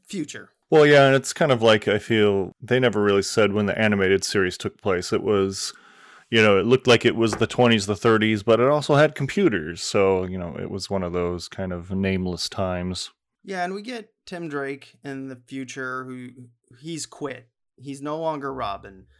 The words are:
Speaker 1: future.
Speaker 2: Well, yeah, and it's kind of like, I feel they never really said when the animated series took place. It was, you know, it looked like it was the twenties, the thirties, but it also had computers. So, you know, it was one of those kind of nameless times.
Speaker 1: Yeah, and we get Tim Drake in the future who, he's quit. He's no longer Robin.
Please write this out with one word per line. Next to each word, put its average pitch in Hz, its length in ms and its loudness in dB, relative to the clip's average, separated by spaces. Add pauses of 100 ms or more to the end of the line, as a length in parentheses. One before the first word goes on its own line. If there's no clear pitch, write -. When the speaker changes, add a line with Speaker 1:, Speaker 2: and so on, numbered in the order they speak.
Speaker 1:
future. 147 460 -12 (180)
Speaker 2:
Well, 151 160 8
yeah, 143 200 8
and 135 80 6
it's 131 200 -2
kind 151 180 2
of 117 80 2
like, 110 260 4
I 104 120 2
feel 104 600 2
they 123 220 -2
never 107 220 2
really 101 200 4
said 104 300 2
when 104 140 0
the - 120 -2
animated 98 460 2
series 92 320 -2
took - 240 -10
place. 90 320 -2
It 107 100 0
was, 98 520 -2 (560)
you 113 100 4
know, 104 180 6
it 92 60 2
looked 123 220 2
like 117 180 4
it 98 100 2
was 113 180 0
the 107 140 -2
twenties, 117 380 2
the 101 100 -4
thirties, 110 480 2
but 113 160 4
it 123 100 2
also 147 260 0
had 147 200 4
computers. 107 680 -2
So, 95 420 2
you 92 140 -8
know, 85 200 -10
it 92 120 -10
was 95 180 -10
one 98 140 -4
of 87 100 -6
those 87 340 -4
kind 92 280 -10
of 87 160 -12
nameless 92 580 -4
times. 92 640 -6 (340)
Speaker 1:
Yeah, 190 200 -8
and 185 100 -8
we 202 80 -12
get 226 320 -14 (100)
Tim 170 240 -12
Drake 139 460 -10 (100)
in 135 240 -12
the 131 80 -16
future 131 680 -12
who, 127 260 -16 (500)
he's 156 240 -12
quit. 127 440 -14 (280)
He's 139 240 -16
no 147 180 -8
longer 151 360 -6
Robin. 101 540 -10 (120)